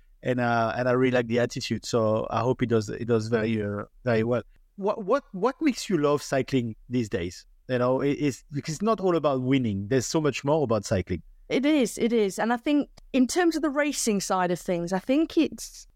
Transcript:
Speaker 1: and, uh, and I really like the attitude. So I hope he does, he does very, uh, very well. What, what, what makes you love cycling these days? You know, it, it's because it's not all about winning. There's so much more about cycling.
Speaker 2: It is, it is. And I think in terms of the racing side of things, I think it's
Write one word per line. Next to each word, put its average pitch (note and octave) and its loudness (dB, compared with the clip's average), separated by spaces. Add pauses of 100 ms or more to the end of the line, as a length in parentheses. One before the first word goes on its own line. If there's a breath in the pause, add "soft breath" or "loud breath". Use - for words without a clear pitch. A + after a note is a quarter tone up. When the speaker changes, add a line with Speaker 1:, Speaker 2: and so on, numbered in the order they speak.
(220)
Speaker 1:
and, B2+ -2
uh, A#2 0
and B2+ -2
I B2+ 2
really B2+ 2
like A#2+ 0
the A#2+ 2
attitude. A#2 -2
So A2 0
I - -2
hope B2+ 0
he B2 0
does, A2 2
he A2+ -8
does A2 2
very, A2+ 0
uh, G#2 -4 (180)
very A2+ 2
well. A#2 0 (320)
What, G3+ -4
what, B3+ 0
what G3+ -2
makes D4 -2
you F#3 2
love D3 4
cycling B2 -2 (140)
these A#2+ 0
days? F2+ -6 (240)
You B2+ 0
know, B2+ 2
it, C#3+ 0
it's C#3+ -2
because C#3+ -6
it's - -6
not A3 2
all F#3 2
about C#3+ 2
winning. A#2 0
There's B2+ 2
so D#3+ 0
much C#3+ -2
more D3 2
about A2 0
cycling. F#2 -2 (260)
Speaker 2:
It B3+ 0
is, C#4+ 2
it A#3 0
is. G#3 0
And A3+ 0
I B3 -2
think D4 0 (240)
in B3+ 2
terms E4 2
of C#4 -2
the D#4 0
racing C4 0
side F#3 0
of E3+ -2
things, E3+ -4
I F#3 -2
think D4 0
it's - -2 (100)